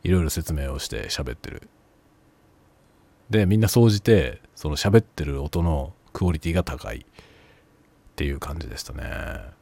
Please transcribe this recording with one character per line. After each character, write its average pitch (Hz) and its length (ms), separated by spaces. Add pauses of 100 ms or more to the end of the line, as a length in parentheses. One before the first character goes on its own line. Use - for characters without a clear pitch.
い 90 60
ろ 92 100
い - 40
ろ 78 60
説 82 220
明 69 200
を 65 60
し - 100
て - 200
喋 - 260
っ - 20
て - 140
る。 - 180 (1600)
で、 107 160
み 98 100
ん 110 40
な 110 80
総 117 220
じ 101 120
て、 90 380 (140)
そ - 140
の 76 80
喋 101 220
っ 90 40
て - 220
る 69 180
音 80 200
の 78 300 (200)
ク - 140
オ 87 60
リ 78 80
テ 82 100
ィ - 20
が 87 120
高 80 280
い - 60
っ - 40 (1120)
て - 80
い 69 80
う 69 80
感 73 180
じ 67 100
で - 80
し - 60
た - 100
ね。 - 680